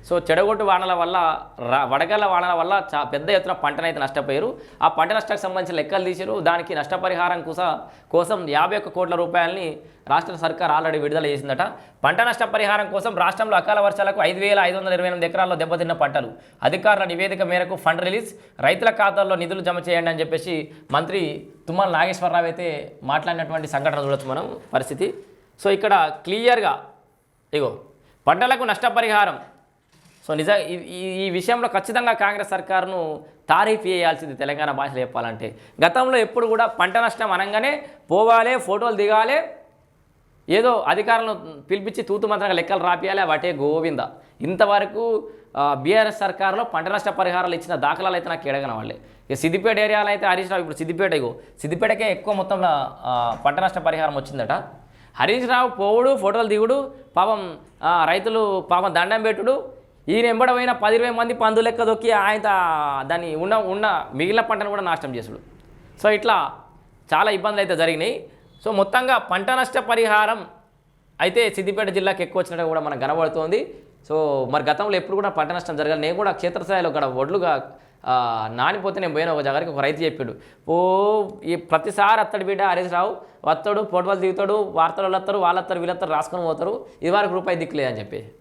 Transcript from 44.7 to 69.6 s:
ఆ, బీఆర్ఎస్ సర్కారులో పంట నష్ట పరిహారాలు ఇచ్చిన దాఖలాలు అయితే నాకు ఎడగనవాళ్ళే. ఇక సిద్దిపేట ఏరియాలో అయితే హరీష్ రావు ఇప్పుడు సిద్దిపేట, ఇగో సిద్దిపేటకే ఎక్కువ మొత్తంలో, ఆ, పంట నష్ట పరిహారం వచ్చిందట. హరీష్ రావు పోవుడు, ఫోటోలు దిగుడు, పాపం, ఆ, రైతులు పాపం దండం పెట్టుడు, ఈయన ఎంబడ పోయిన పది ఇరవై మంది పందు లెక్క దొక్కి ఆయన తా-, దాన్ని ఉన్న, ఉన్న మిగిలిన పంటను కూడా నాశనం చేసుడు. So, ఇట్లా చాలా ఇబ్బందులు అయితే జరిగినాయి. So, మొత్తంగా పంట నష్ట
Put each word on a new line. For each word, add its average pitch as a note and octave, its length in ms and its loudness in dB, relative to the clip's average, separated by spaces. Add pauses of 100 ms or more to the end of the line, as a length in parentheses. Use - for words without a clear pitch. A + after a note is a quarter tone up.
ఆ, C#3+ 180 2
బీఆర్ఎస్ G#3 440 2
సర్కారులో G3 460 -2
పంట E3 240 -4
నష్ట G3+ 200 -2
పరిహారాలు F3+ 460 0
ఇచ్చిన E3+ 200 -6
దాఖలాలు E3 400 0
అయితే F3 140 -4
నాకు E3 200 -4
ఎడగనవాళ్ళే. A#2+ 480 -4 (340)
ఇక C#3 60 -2
సిద్దిపేట F#3+ 420 0
ఏరియాలో G#3 300 2
అయితే G3+ 180 0
హరీష్ F#3 240 0
రావు F#3 100 0
ఇప్పుడు D#3 160 -8
సిద్దిపేట, E3 380 -2
ఇగో B2 200 -2 (260)
సిద్దిపేటకే G#3+ 500 0
ఎక్కువ G#3 240 -4
మొత్తంలో, F#3+ 340 0 (360)
ఆ, A#2+ 400 0
పంట C#3+ 160 2
నష్ట F#3+ 180 0
పరిహారం D3+ 360 0
వచ్చిందట. C#3 380 -6 (640)
హరీష్ A#3 320 2
రావు B3 200 2
పోవుడు, A#3+ 480 2
ఫోటోలు G#3+ 320 0
దిగుడు, A3+ 440 2 (240)
పాపం, F#3 420 0 (240)
ఆ, E3 220 4
రైతులు G3 560 0
పాపం F3+ 340 0
దండం G3 280 2
పెట్టుడు, A3 460 0 (400)
ఈయన A3 180 4
ఎంబడ A#3+ 240 4
పోయిన B3 220 2
పది A3 240 4
ఇరవై A#3+ 140 4
మంది A#3 240 0
పందు A3 260 4
లెక్క A#3 220 0
దొక్కి A3+ 300 2
ఆయన G#3 280 4
తా-, D#3+ 680 0
దాన్ని E3+ 260 -2
ఉన్న, F3+ 200 0
ఉన్న G3 600 0
మిగిలిన F3+ 260 0
పంటను G#3+ 300 -2
కూడా G3+ 120 -4
నాశనం D#3 340 -4
చేసుడు. A2 220 -12 (680)
So, G#3 60 6
ఇట్లా G#3 420 0 (640)
చాలా G3 160 4
ఇబ్బందులు G3+ 300 -2
అయితే F#3 160 0
జరిగినాయి. E3 500 -2 (400)
So, A3 60 -2
మొత్తంగా A#3+ 460 2
పంట G3 320 -2
నష్ట B3+ 280 0